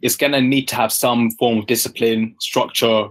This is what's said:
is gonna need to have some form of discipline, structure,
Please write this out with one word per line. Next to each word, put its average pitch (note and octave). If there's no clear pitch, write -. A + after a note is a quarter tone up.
is B2
gonna C#3+
need C3
to -
have A#2
some A#2+
form A#2
of G#2
discipline, A2+
structure, A2